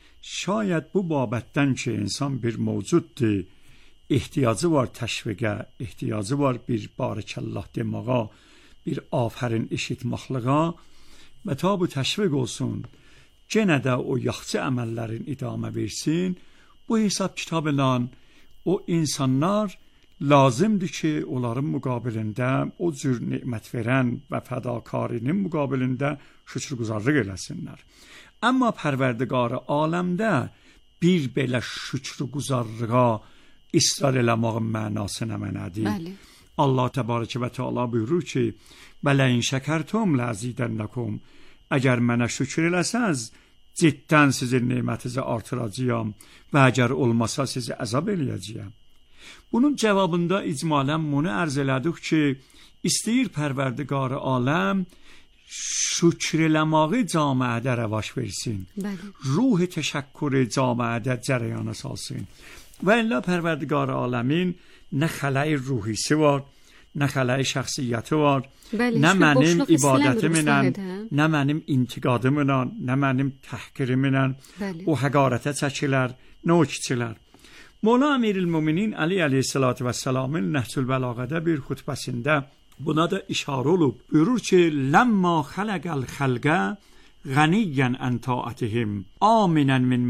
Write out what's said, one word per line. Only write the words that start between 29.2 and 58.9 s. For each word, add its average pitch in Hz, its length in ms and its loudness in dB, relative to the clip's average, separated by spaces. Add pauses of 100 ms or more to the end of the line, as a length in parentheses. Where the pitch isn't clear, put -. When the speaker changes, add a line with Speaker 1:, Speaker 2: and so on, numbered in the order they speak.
Speaker 1:
aləmdə 175 680 0 (680)
bir 170 240 6 (100)
belə 127 240 0
şükrgüzarlığa 120 1500 -2 (600)
israr 135 480 2
eləmağın 113 540 0
mənası 107 520 -4
nə 104 140 -6
mənədir? 101 480 -4
Speaker 2:
Bəli. 185 240 -4 (440)
Speaker 1:
Allah 131 360 2
təbarəkə 117 500 -4
və 120 60 -4
təala 123 420 -4
buyurur 120 300 0
ki, 120 320 -2 (500)
"Və 139 140 2
ləin 127 240 4
şəkərtum 156 800 0
ləzidənləkum." 113 1000 -6 (520)
Əgər 127 280 4
mənə 120 300 2
şükür 160 400 -2
eləsəz, 175 600 0 (440)
ciddən 147 560 4
sizin 123 380 0
nemətizi 120 520 -4
artıracağam 120 920 -4 (400)
və 151 60 6 (100)
əgər 120 220 2
olmasa 117 560 0
sizi 123 260 -6
əzab 131 340 -4
eləyəcəyəm. 107 640 -6 (800)
Bunun 269 240 2
cavabında 190 720 2
icmalən 151 640 0
bunu 147 180 0
ərz 165 320 -2
elədik 135 400 -2
ki, 160 200 2 (600)
istəyir 220 460 0
Pərverdigarı 135 880 -2
aləm 160 680 0 (640)
şükr - 1000 0
eləməyi 156 640 2
camiədə 127 640 0
rəvac 107 400 -2
versin. 104 560 -6
Speaker 2:
Bəli. 196 380 -8 (240)